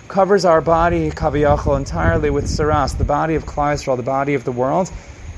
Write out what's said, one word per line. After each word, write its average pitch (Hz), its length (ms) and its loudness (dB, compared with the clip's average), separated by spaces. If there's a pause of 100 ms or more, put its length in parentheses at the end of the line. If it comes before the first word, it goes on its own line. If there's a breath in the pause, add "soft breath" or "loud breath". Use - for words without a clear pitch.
covers 190 360 2
our 165 160 6
body, 165 500 2
kaviyachol, 147 680 0
entirely 160 520 0
with 143 160 0
saras, 151 540 0
the 139 60 -2
body 151 320 0
of 139 100 -6
Klal 147 280 -2
Yisrael, 139 220 -2
the 123 60 -4
body 139 320 0
of 127 100 -2
the 139 80 -4
world, 139 380 -2 (480 loud breath)